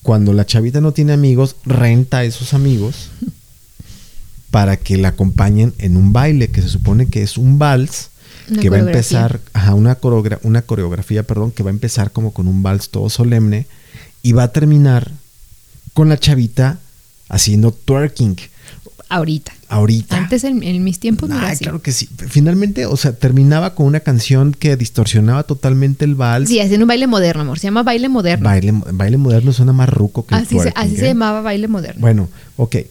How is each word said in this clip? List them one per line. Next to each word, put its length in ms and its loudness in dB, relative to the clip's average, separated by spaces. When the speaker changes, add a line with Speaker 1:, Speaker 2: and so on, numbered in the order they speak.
Speaker 1:
Cuando 300 2
la 140 2
chavita 340 0
no 120 2
tiene 200 0
amigos, 440 2
renta 520 2
a 60 -2
esos 300 -6
amigos 560 -2
Speaker 2:
<laughs> 1300 -18
Speaker 1:
para 280 2
que 180 -2
la 120 2
acompañen 720 2
en 200 2
un 160 4
baile, 340 2
que 140 -2
se 80 -2
supone 380 2
que 140 -2
es 140 -6
un 220 2
vals, 500 0
Speaker 2:
Una 140 -2
Speaker 1:
que 80 2
va 60 2
a 40 4
Speaker 2:
coreografía. 420 0
Speaker 1:
empezar, 180 -2
ajá, 220 2
una 220 4
coreogra-, 460 0
una 200 2
coreografía, 600 -4
perdón, 260 -4
que 120 -8
va 80 -2
a 40 -2
empezar 380 -4
como 200 -4
con 160 -2
un 140 0
vals 260 -2
todo 220 -4
solemne 560 0
y 100 2
va 120 4
a 80 -2
terminar 580 2
con 160 2
la 100 2
chavita 600 0
haciendo 440 2
twerking. 640 -2
Speaker 2:
Ahorita. 440 -4
Speaker 1:
Ahorita. 480 0
Speaker 2:
Antes, 280 -2
en, 200 -2
en 180 -2
mis 160 -4
tiempos, 300 -4
no 80 -6
era 120 -4
Speaker 1:
Ay, 40 -4
Speaker 2:
así. 120 -6
Speaker 1:
claro 180 -8
que 100 -6
sí. 160 -6
Finalmente, 580 0
o 100 -2
sea, 160 -2
terminaba 640 2
con 100 2
una 140 2
canción 580 2
que 180 0
distorsionaba 680 0
totalmente 600 0
el 120 0
vals. 320 0
Speaker 2:
Sí, 100 0
hacían 240 2
un 60 4
baile 180 0
moderno, 360 0
amor. 180 -6
Se 80 -6
llama 160 0
baile 240 -2
moderno. 400 0
Speaker 1:
Baile 240 2
mo-, 200 -2
baile 240 0
moderno 360 2
suena 200 2
más 160 2
ruco 380 -2
que 80 -2
el 60 2
Speaker 2:
Así 100 -6
se, 40 -2
Speaker 1:
twerking, 100 -4
Speaker 2:
así 140 -2
se 80 -2
Speaker 1:
¿eh? 40 2
Speaker 2:
llamaba, 340 -2
baile 260 -4
moderno. 320 -6
Speaker 1:
Bueno, 280 2
ok. 200 -2